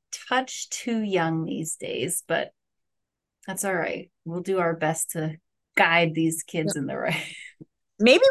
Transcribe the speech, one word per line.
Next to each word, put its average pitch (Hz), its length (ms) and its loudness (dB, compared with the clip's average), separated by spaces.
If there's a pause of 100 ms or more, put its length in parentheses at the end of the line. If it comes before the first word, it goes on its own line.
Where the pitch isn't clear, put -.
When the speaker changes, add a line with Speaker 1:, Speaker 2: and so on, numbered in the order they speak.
(280)
Speaker 1:
touch 262 420 -2
too 226 320 -4
young 165 420 0
these 160 320 -6
days, - 500 -6
but - 260 -2 (960)
that's 190 180 -8
all 190 100 -2
right. - 360 -4 (140)
We'll 165 180 -6
do 190 160 0
our 170 160 2
best 165 380 -2
to 160 240 -4 (400)
guide 170 380 4
these 160 280 0
kids 156 320 -4
Speaker 2:
Yeah. 151 60 -4
Speaker 1:
in 135 60 -4
the 135 100 -6
right 127 260 -2 (400)
<laughs> - 380 -20
Speaker 2:
Maybe 262 300 8